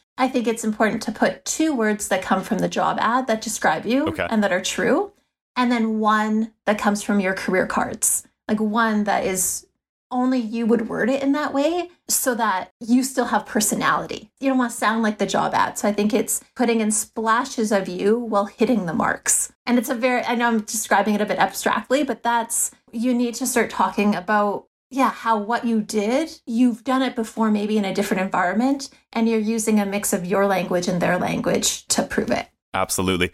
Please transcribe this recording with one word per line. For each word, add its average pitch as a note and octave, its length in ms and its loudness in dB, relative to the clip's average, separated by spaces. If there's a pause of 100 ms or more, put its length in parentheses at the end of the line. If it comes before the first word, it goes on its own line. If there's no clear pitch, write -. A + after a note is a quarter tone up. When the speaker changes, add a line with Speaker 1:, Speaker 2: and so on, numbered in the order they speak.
(180)
Speaker 1:
I B3+ 120 2
think B3 180 0
it's A3+ 160 -2
important A3 400 0
to - 80 -4
put - 320 0
two D#4+ 320 0
words G#3+ 320 0
that F#3+ 140 0
come F#3+ 220 0
from F3+ 160 -2
the F3 100 0
job E3 320 0
ad B3 260 0
that A3 140 0
describe D#3+ 440 -2
you C4+ 220 2
Speaker 2:
Okay. G3 220 -2
Speaker 1:
and A3 140 2
that G3+ 100 2
are F#3 80 0
true. G#3+ 500 0 (460)
And B3 140 2
then A3 280 0
one G#3+ 540 2 (120)
that G#3 120 2
comes G#3 260 0
from G3+ 160 2
your F#3+ 140 0
career F#3 320 0
cards, - 580 -2 (240)
like, G#3+ 120 0
one G#3+ 460 2
that G3 200 0
is - 400 -4 (440)
only B3+ 300 0
you A3+ 260 -4
would A3 220 2
word F#3 220 -2
it C4+ 120 0
in C#4 120 2
that D4+ 200 -2
way E4+ 360 0 (180)
so - 260 0
that G#3+ 460 -2
you B3 240 2
still B3 220 -2
have A3 200 -2
personality. - 960 -2
You C4+ 100 -2
don't C4 80 2
wanna A#3+ 120 2
sound A3+ 340 -2
like G#3+ 140 0
the G3+ 80 0
job D#3 280 0
ad. - 240 0
So - 100 -4
I G#3 40 4
think G#3 220 0
it's - 260 -2 (160)
putting A#3 240 0
in G#3+ 120 0
splashes A3+ 840 -2
of F#3+ 160 0
you F#3 280 0
while G#3+ 280 0
hitting G#3+ 400 0
the E3 80 -4
marks. - 580 -2 (140)
And A#3+ 120 2
it's B3 120 0
a C4+ 60 -2
very, B3 280 0
I A#3+ 120 -2
know A#3 120 0
I'm A3+ 140 2
describing G#3 540 0
it G3+ 60 0
a G#3 40 0
bit G3+ 140 -2
abstractly, A3 640 0
but C4 200 -4
that's, A#3 480 -2 (220)
you A#3+ 200 0
need A#3+ 220 0
to C4 100 -4
start A3+ 240 0
talking G#3 460 0
about, G#3 520 0 (220)
yeah, B3+ 220 2
how A3+ 260 0
what G#3+ 280 -2
you A3+ 160 2
did, A3 640 -2
you've A#3 400 2
done C4 160 2
it B3+ 120 0
before, A3+ 380 0
maybe G#3 260 0
in G#3 60 2
a F#3+ 100 -2
different F#3 300 0
environment, F#3+ 640 0 (220)
and A3+ 160 2
you're A3+ 120 2
using G#3+ 380 2
a G3+ 80 4
mix G3+ 280 -2
of F3+ 120 -2
your G3 220 2
language F3+ 400 0
and F3+ 140 0
their F3 160 2
language - 680 -2
to - 160 2
prove - 280 -2
it. - 160 -2 (260)
Speaker 2:
Absolutely. F#2 600 0